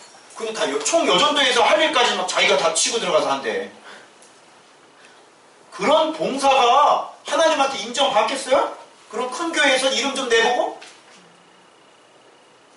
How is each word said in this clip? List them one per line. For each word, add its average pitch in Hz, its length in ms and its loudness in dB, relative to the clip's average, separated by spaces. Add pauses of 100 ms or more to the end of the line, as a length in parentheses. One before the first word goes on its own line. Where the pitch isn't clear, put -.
(360)
그거 - 160 -8
다 - 180 -4
여-, 139 80 -4
총여전도에서 269 840 2
할 302 180 4
일까지 240 360 2
막 - 120 -4
자기가 190 300 2
다 165 160 0
치고 - 260 -2
들어가서 156 300 0
한대. 107 420 -6 (2000)
그런 311 400 2
봉사가 269 1000 2 (160)
하나님한테 294 520 0
인정받겠어요? 269 960 -2 (340)
그런 240 200 -6
큰 330 200 -6
교회에서 269 400 0
이름 254 240 -4
좀 262 140 -6
내보고? 233 500 0 (2000)